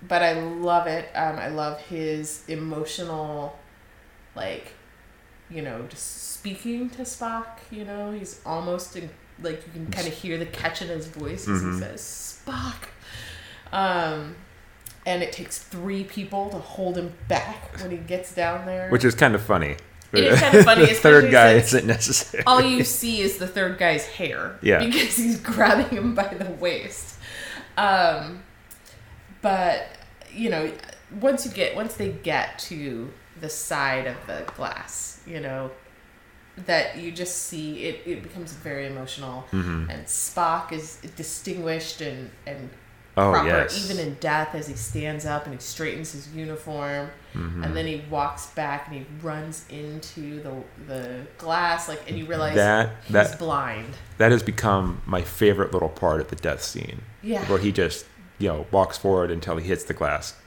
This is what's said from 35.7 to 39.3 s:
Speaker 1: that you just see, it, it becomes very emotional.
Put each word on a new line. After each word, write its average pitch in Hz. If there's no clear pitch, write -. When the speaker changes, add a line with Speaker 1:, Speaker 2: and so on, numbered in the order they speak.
Speaker 1:
that 160
you 170
just 175
see, 151
it, 165
it 170
becomes 165
very 139
emotional. 131